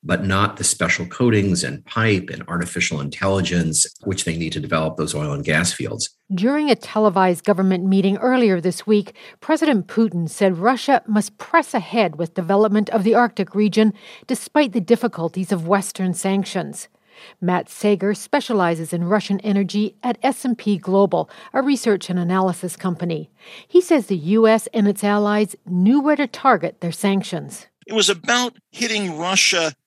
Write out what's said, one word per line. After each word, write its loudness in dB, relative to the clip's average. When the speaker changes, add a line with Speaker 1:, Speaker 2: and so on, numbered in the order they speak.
Speaker 1:
but -2
not 0
the -6
special -2
coatings 0
and -8
pipe -2
and -12
artificial -4
intelligence -2
which -4
they -2
need -4
to -6
develop -4
those -4
oil -4
and -6
gas 0
fields. -8
Speaker 2:
During 0
a 4
televised 0
government 2
meeting 2
earlier 2
this -4
week, 2
President 0
Putin 0
said 0
Russia 2
must 0
press 0
ahead 0
with -6
development 2
of 0
the 4
Arctic 0
region 2
despite -2
the 0
difficulties 0
of -4
Western -2
sanctions. -4
Matt -2
Sager 0
specializes -2
in -2
Russian 0
energy -2
at -2
S -2
and -2
P -2
Global, 0
a 0
research 0
and -2
analysis 0
company. -6
He 6
says 2
the 0
U 4
S 2
and 2
its 0
allies 0
knew 4
where 2
to -2
target 0
their -6
sanctions. -4
Speaker 3:
It -10
was 2
about 0
hitting -4
Russia 0